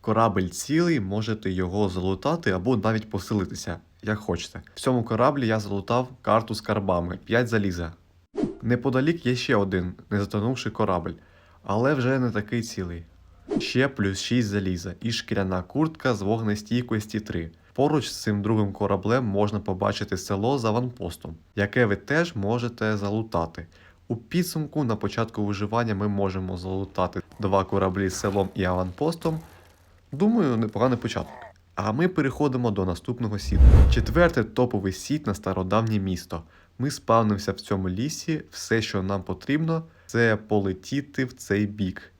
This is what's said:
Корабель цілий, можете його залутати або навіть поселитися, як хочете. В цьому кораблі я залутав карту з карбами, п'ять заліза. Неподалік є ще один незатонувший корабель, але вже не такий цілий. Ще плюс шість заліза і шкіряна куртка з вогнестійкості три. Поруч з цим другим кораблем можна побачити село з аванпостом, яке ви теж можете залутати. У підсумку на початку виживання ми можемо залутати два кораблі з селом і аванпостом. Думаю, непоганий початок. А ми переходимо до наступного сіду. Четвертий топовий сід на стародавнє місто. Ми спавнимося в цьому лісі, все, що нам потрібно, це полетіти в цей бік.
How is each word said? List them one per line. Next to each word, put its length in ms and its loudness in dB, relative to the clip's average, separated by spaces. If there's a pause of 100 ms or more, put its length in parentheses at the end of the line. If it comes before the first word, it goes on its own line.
Корабель 460 2
цілий, 520 0
можете 520 -4
його 380 0
залутати 600 -2
або 260 2
навіть 320 -2
поселитися, 720 -4 (240)
як 160 -2
хочете. 420 -6 (140)
В 40 -18
цьому 240 0
кораблі 440 2
я 120 2
залутав 480 -2 (140)
карту 320 2
з 80 -6
карбами, 640 0
п'ять 220 2
заліза. 460 -2 (680)
Неподалік 640 2
є 100 2
ще 200 0
один 380 0 (160)
незатонувший 640 -2
корабель, 420 0 (500)
але 300 2
вже 260 2
не 120 0
такий 300 -2
цілий. 440 -8 (540)
Ще 280 2
плюс 340 0
шість 260 0
заліза 540 -2
і 100 -2
шкіряна 500 -2
куртка 520 -2
з 80 -2
вогнестійкості 1000 -2
три. 320 -8 (220)
Поруч 360 2
з 120 -10
цим 200 0
другим 300 2
кораблем 540 0
можна 340 0
побачити 580 -2
село 400 -2
з 80 -2
аванпостом, 680 -4 (200)
яке 300 2
ви 100 2
теж 400 -2
можете 640 -2
залутати. 680 -4 (400)
У 80 -2
підсумку 680 -4
на 120 0
початку 500 -2
виживання 500 0
ми 120 0
можемо 500 -2
залутати 640 -4 (180)
два 240 2
кораблі 460 0
з 60 -6
селом 400 0
і 80 0
аванпостом. 760 -2 (720)
Думаю, 460 4
непоганий 400 2
початок. 360 -4 (420)
А 160 -2
ми 160 2
переходимо 640 0
до 140 0
наступного 540 -4
сіду. 220 4 (320)
Четвертий 500 4
топовий 500 0
сід 340 -4
на 60 0
стародавнє 640 0
місто. 440 -4 (360)
Ми 120 -2
спавнимося 600 2
в 100 -6
цьому 280 -2
лісі, 640 -4
все, 300 0
що 220 -2
нам 200 -2
потрібно, 600 -2 (220)
це 300 4
полетіти 880 -2
в 80 -12
цей 320 0
бік. 540 -6